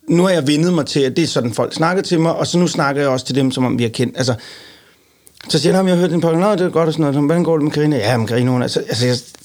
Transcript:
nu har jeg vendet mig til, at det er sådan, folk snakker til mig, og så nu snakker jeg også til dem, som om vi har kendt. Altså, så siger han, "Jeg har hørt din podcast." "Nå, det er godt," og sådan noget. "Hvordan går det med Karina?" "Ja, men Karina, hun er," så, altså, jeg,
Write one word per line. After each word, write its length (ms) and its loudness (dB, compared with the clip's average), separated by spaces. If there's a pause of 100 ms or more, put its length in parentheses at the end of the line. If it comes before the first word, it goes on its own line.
nu 140 4
har 80 4
jeg 160 2
vendet 260 2
mig 140 0
til, 140 0
at 160 0
det 80 2
er 40 -2
sådan, 240 -2
folk 220 -4
snakker 280 0
til 180 0
mig, 140 2
og 120 -2
så 120 0
nu 80 4
snakker 360 0
jeg 80 2
også 160 -2
til 80 -6
dem, 160 2
som 140 -2
om 140 -2
vi 40 0
har 80 0
kendt. 280 -4
Altså, 160 0 (1120)
så 100 0
siger 180 0
han, 120 2
"Jeg 60 2
har 60 2
hørt 100 0
din 100 0
podcast." 200 2
"Nå, 120 2
det 80 0
er 80 0
godt," 200 0
og 40 -2
sådan 200 0
noget. 140 0
"Hvordan 180 2
går 120 0
det 80 0
med 80 -2
Karina?" 240 0
"Ja, 200 0
men 100 0
Karina, 240 0
hun 120 0
er," 40 -2
så, 140 -2
altså, 260 -4
jeg, 100 0 (280)